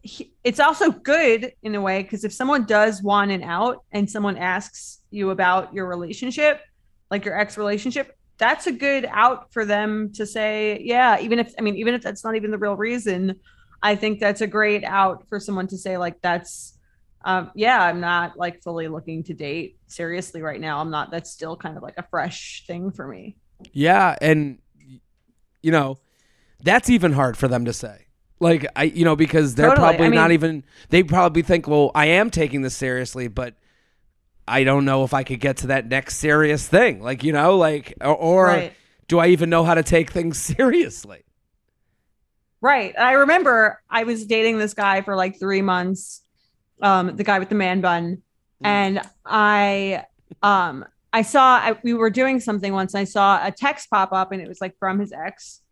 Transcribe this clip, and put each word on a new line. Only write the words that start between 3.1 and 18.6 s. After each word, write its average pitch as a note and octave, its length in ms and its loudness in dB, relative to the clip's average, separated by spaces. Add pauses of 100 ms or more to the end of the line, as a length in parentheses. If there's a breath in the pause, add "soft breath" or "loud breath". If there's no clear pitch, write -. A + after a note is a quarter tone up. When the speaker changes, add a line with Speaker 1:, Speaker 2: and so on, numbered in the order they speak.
Speaker 1:
an F#3 120 -4
out G3 480 -4
and G3+ 180 -2
someone G3+ 280 -4
asks - 600 -8 (120)
you G3+ 200 -4
about F#3 420 0
your F#3+ 140 -8
relationship, B3 720 -2 (500)
like, G3+ 140 -4
your G3 120 -4
ex G#3 200 -4
relationship, G#3+ 600 -6 (220)
that's C4 260 0
a F4 60 -2
good C4 400 -2
out A#3 420 0
for A3 120 -4
them G#3 480 -2
to G#3+ 120 -8
say, G#3+ 580 -4
yeah, A#3+ 360 4
even A#3 180 -2
if, A#3 220 -4
I - 20 -6
mean, G#3 140 -2
even A3+ 180 -2
if A#3+ 80 -6
that's G3+ 220 -10
not A3+ 120 -4
even G#3+ 140 -4
the G#3+ 80 -6
real G3+ 180 -4
reason, G3 600 -4 (480 soft breath)
I G#3 120 2
think G#3+ 240 -4
that's G#3 220 -2
a G#3+ 60 -2
great G#3 360 -2
out F#3+ 460 -2
for G#3 100 -8
someone F#3+ 280 -6
to F#3+ 100 -12
say, F#3 200 -6
like, F3 260 -6
"That's, - 520 -6 (480)
um, F#3 300 -4
yeah, A3+ 300 0
I'm F3 160 0
not, F3 400 -4
like, F3 240 -8